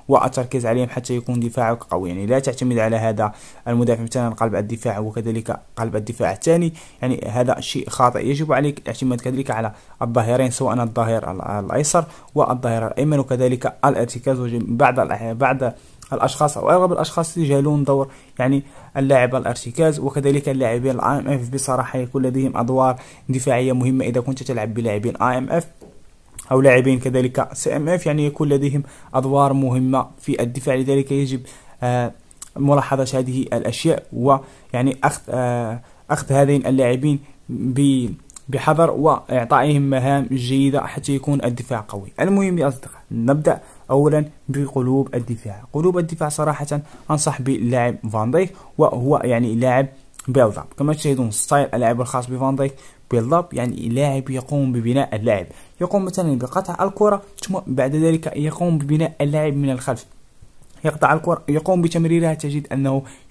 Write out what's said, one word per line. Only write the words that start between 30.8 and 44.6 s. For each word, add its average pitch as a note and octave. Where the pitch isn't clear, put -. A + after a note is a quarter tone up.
يجب، C3+
آه، B2
ملاحظة C#3
هذه B2+
الأشياء -
ويعني C3
أخذ، D3
آه، A#2+
أخذ D3
هذين C#3
اللاعبين C3
ب-، B2+
بحذر D3+
وإعطائهم C#3
مهام C3+
جيدة C3+
حتى C#3+
يكون C#3+
الدفاع A#2+
قوي. G2
المهم F#3+
يا C#3+
أصدقاء، -
نبدأ C#3
أولا D3
بقلوب C3+